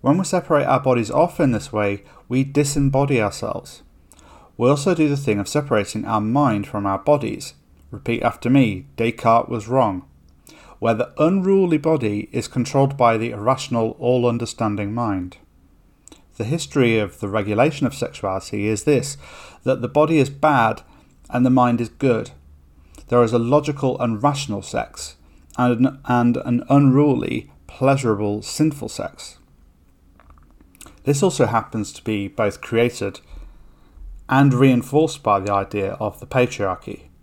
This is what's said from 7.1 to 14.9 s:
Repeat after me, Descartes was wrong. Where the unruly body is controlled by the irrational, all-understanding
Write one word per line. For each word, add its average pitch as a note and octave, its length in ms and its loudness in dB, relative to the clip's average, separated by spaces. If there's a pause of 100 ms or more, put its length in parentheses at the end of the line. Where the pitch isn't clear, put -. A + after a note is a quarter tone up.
Repeat - 320 -4
after - 280 -2
me, A2+ 380 2 (100)
Descartes A#2 520 2
was A2 200 -6
wrong. A2+ 360 0 (760)
Where A2+ 140 0
the A2+ 240 -4
unruly F#3 600 2
body C3+ 560 -2
is A#2+ 160 -6
controlled C#3 480 0
by A#2 200 4
the A#2 140 -2
irrational, A#2 680 -2
all-understanding A2+ 960 -2